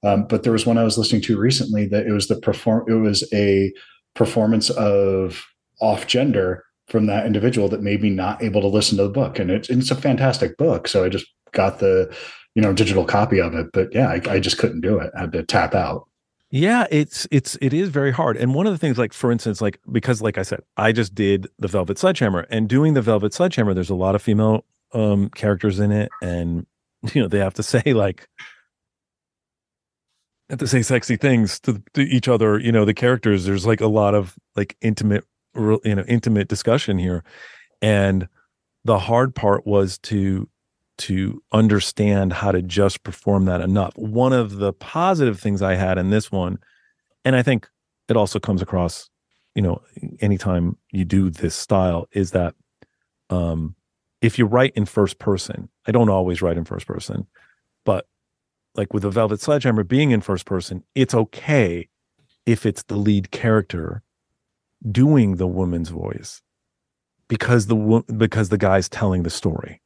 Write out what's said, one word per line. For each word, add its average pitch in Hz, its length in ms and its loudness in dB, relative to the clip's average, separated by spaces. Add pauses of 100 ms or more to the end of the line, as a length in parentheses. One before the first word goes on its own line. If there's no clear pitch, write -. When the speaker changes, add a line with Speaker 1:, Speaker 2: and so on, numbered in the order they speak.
Speaker 1:
Um, 101 240 2
but - 160 0
there 120 80 2
was 110 120 2
one 117 140 2
I 113 60 4
was 110 120 0
listening 107 260 0
to 110 160 0
recently 107 500 0
that 104 180 0
it 110 60 -2
was 101 160 0
the 104 80 0
perform-, 110 520 0
it 113 120 2
was 104 240 0 (100)
a 98 380 2 (420)
performance 110 560 2
of 98 760 0 (360)
Off 110 260 0
Gender 104 560 0 (260)
from 107 180 2
that 104 200 0
individual 107 420 2
that 104 140 -4
made 101 180 0
me 104 100 2
not 95 300 -2
able 104 200 0
to 98 80 0
listen 104 280 2
to 98 60 2
the 101 60 2
book. 120 320 -2
And 90 100 -2
it's, 98 180 -2
and 127 140 2
it's 127 80 -2
a 135 60 0
fantastic 131 600 0
book. 139 300 0
So 98 160 0
I 92 60 2
just 92 180 -4 (240)
got 98 300 0
the, 92 340 2 (400)
you 110 80 2
know, 98 100 2
digital 95 320 2
copy 101 360 2
of 82 160 0
it, 82 160 -4
but 95 200 0
yeah, 120 160 2
I, 92 260 -4
I 95 40 4
just - 180 -2
couldn't 82 260 -2
do 101 180 2
it. - 160 -8
I 87 60 -6
had 82 100 -6
to 82 100 -4
tap - 320 -2
out. 82 320 -2 (460)
Speaker 2:
Yeah, 202 400 2
it's, 151 400 -2
it's, - 280 0
it 135 140 0
is 185 140 0
very 139 240 -2
hard. 120 240 -2
And 123 180 0
one 180 140 0
of 208 40 0
the 170 60 -4
things, 135 200 -2
like, 120 140 -2
for 120 200 0
instance, 110 280 -4
like, 104 200 -4 (100)
because 117 320 0
like 107 160 -2
I 95 40 -4
said, - 180 -8 (160)
I 110 160 2
just 107 200 0
did 98 360 0 (100)
the 104 80 -6
Velvet 95 320 -2
Sledgehammer, 104 520 0
and 110 180 -2
doing 147 260 4
the 131 80 2
Velvet 104 320 0
Sledgehammer, 127 400 0
there's 90 160 -2
a 95 60 -2
lot 92 180 0
of 101 80 0
female, 110 420 2 (280)
um, 104 380 0
characters 101 500 -2
in 104 100 2
it. 104 180 0 (140)
And, 87 440 -4 (360)
<laughs> 113 100 -8
you 147 80 2
know, 107 60 2
they 101 140 0
have 95 140 -2
to 113 100 -6
say, 120 180 0 (120)
like, 101 340 -2 (2250)
have 135 100 -8
to 143 60 -2
say 123 160 2
sexy 120 340 0
things 117 440 2
to, 104 220 -4 (120)
to 139 80 2
each 131 260 0
other, 107 300 4
you 117 120 -2
know, 110 140 6
the 104 100 2
characters, 113 500 2
there's, 98 220 -2
like, 110 140 2
a 110 80 2
lot 107 260 2
of, 98 220 -2 (180)
like, 104 260 -4
intimate, 104 440 0 (300)
re-, 110 300 2
you 107 100 2
know, 98 120 -2
intimate 113 420 0
discussion 107 500 0
here. 90 260 -2 (580)
And 98 460 2 (560)
the 110 140 4
hard 117 360 0
part 101 320 0
was 98 320 0
to, 98 500 -4 (500)
to 95 440 -4 (100)
understand 104 800 2
how 98 200 -2
to 90 100 0
just 92 400 -2
perform 98 440 0
that 90 140 0
enough. 92 360 0
One 117 360 0
of 110 260 0
the 101 140 0
positive 156 680 -2
things 101 220 -2
I 95 120 2
had 92 240 0
in 92 120 0
this 107 200 0
one, 92 280 -4 (680)
and 131 100 2
I 127 80 2
think 123 260 -2 (400)
it 113 80 2
also 104 220 0
comes 95 240 -2
across, 90 480 -4 (460)
you 110 60 0
know, 87 200 -2 (380)
anytime 92 560 0 (160)
you 92 120 -2
do 95 240 2
this 82 280 -4
style, 90 560 0
is 98 180 -2
that, 87 240 -2 (760)
um, 85 440 -4 (480)
if 117 160 0
you 120 80 4
write 123 300 2
in 104 100 0
first - 320 0
person, - 500 -6 (180)
I 110 60 -2
don't 117 160 4
always 92 320 0
write 85 160 0
in 85 80 -4
first - 220 -10
person, - 400 -10 (580)
but, 98 220 0 (680)
like, 104 200 -4
with 104 100 -2
the 101 60 0
Velvet 107 300 0
Sledgehammer 127 440 0
being 131 260 2
in 110 100 2
first - 260 -6
person, 90 360 -6 (120)
it's 131 200 0
okay 104 760 0 (580)
if 117 200 0
it's 104 180 -2
the 104 120 -6
lead 101 340 0
character 98 720 -2 (880)
doing 120 460 4
the 92 100 -2
woman's 90 440 -2
voice, - 520 -12 (840)
because 117 380 2
the 113 100 0
wo-, 110 280 2 (120)
because 107 340 0
the 104 80 0
guy's 95 300 2
telling 92 360 -2
the 82 60 -4
story. - 560 -6